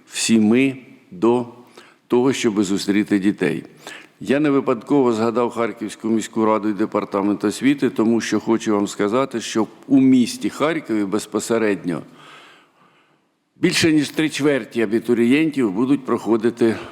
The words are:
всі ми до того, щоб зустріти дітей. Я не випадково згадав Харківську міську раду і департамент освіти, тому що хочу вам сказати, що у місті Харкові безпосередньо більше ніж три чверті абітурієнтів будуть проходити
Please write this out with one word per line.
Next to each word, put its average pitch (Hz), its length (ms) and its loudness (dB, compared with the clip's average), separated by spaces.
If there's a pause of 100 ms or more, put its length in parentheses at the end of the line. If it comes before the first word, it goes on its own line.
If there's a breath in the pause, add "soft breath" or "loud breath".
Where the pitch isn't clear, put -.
всі - 340 0
ми 131 360 2 (340)
до 117 360 0 (600 loud breath)
того, 123 260 2
щоб 107 320 0
зустріти 101 540 0
дітей. 90 460 -2 (560 loud breath)
Я 123 200 0
не 151 100 2
випадково 131 640 2
згадав 113 380 0
Харківську 110 580 -6
міську 110 360 -2
раду 107 240 2
і 107 40 -2
департамент 101 720 -2
освіти, 131 460 0
тому 113 300 0
що 107 200 -2
хочу 113 340 0
вам 101 140 0
сказати, 117 520 -2
що 107 260 -2 (200)
у 135 140 4
місті 127 500 2
Харкові 135 540 -2
безпосередньо 101 1000 -2 (1500 soft breath)
більше 170 360 2
ніж 147 160 2
три 156 200 -2
чверті 139 540 0
абітурієнтів 139 920 2
будуть 127 320 0
проходити 113 720 0 (160 loud breath)